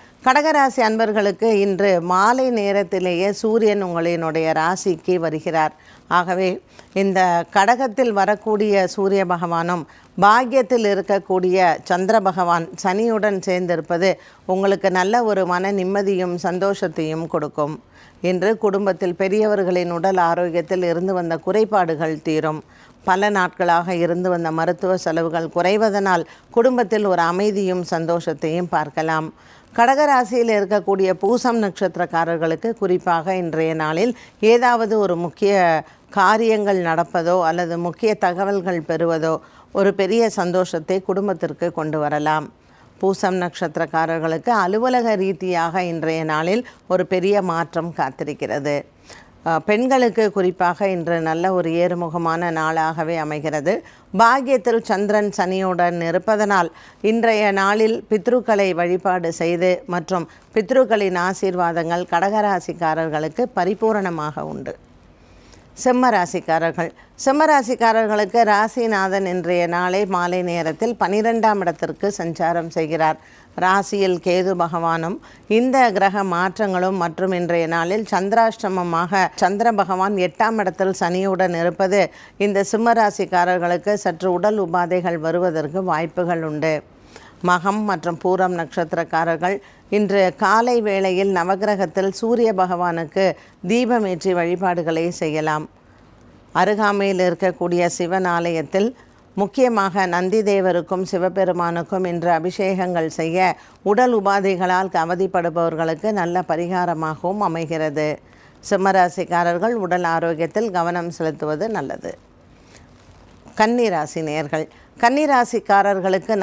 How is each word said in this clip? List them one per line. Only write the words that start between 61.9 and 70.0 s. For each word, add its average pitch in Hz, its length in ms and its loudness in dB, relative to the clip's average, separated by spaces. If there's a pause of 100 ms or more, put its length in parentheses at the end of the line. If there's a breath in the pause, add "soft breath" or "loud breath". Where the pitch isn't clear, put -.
கடகராசிக்காரர்களுக்கு 170 1300 0 (140)
பரிபூரணமாக 180 960 -2
உண்டு. - 200 -12 (1080 loud breath)
சிம்ம 254 280 4
ராசிக்காரர்கள். 170 800 -2 (360 loud breath)
சிம்ம 285 260 2
ராசிக்காரர்களுக்கு 220 920 2 (100)
ராசிநாதன் 202 760 0
இன்றைய 175 400 0
நாளை 180 340 0 (140)